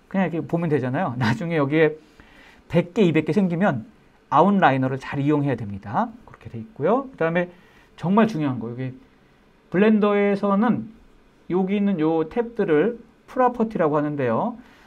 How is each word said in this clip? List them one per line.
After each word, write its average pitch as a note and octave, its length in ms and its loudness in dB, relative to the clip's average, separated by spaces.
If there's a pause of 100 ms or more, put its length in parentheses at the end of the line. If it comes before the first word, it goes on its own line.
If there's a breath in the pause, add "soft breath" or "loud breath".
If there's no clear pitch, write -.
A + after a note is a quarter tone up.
그냥 F#3 200 -2
이렇게 D#3+ 180 -6
보면 E3 240 -2
되잖아요. C3 460 -2
<laughs> B2 40 -6
나중에 E3 380 -2
여기에 D3+ 380 2 (720 soft breath)
백 F3 260 -2
개, A3+ 100 2
이백 D#3 220 2
개 D#3+ 80 -2
생기면 F3 520 0 (440 soft breath)
아웃라이너를 C#3 720 4
잘 - 200 -8
이용해야 C#3+ 360 0
됩니다. A2+ 540 -6 (160)
그렇게 - 240 -20
돼 - 80 -12
있고요. G3 540 -2
그 - 60 -20
다음에 E3+ 340 -2 (440 loud breath)
정말 G3+ 320 2
중요한 C#3 320 -2
거, A2+ 120 -8
여기 B2+ 260 -8 (720 soft breath)
블렌더에서는 G3+ 1200 2 (600)
여기 F#3+ 260 0
있는 G3+ 240 0
요 D#3+ 300 0
탭들을 G#3 680 0 (300)
프로퍼티라고 A3 680 0
하는데요. D3 600 -2 (300 loud breath)